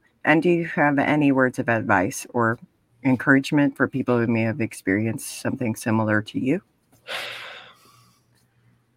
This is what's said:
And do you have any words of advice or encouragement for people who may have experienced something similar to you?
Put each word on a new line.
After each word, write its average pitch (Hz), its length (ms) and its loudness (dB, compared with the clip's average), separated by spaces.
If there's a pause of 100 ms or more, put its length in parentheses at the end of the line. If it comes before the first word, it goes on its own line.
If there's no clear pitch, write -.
(260)
And 156 180 4
do 175 60 4
you 170 160 2
have 147 340 0
any 147 320 2
words 131 280 2
of 120 100 -4
advice 107 600 0
or 117 280 0 (440)
encouragement 135 720 2
for 123 120 0
people 123 320 0
who 117 80 0
may 117 140 0
have 113 200 -2
experienced 107 800 -4
something 113 340 -4
similar 110 460 0
to - 180 -8
you? 143 220 -2 (2250)